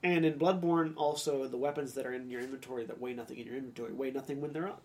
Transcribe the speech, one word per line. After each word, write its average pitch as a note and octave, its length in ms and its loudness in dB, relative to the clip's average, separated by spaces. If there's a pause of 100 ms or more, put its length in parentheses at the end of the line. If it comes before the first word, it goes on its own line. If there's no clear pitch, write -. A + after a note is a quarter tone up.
And F3 220 6
in D3+ 120 4
Bloodborne, E3 580 4
also, D3 520 2
the B2 100 -4
weapons C#3+ 380 0
that C3 100 -2
are B2 80 -4
in B2+ 160 -6
your B2 120 -4
inventory B2+ 440 -6
that A#2 160 -10
weigh B2 140 -4
nothing A#2+ 220 -10
in A#2 100 -10
your A#2+ 80 -8
inventory B2 360 -6
weigh C3 200 -2
nothing C#3 280 -4
when D3 140 -4
they're F3 180 -2 (140)